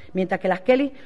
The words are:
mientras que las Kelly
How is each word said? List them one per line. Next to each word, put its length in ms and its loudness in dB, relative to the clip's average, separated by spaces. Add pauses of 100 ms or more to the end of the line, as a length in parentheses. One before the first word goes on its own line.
(120)
mientras 300 -2
que 80 0
las 120 -2
Kelly 300 2 (140)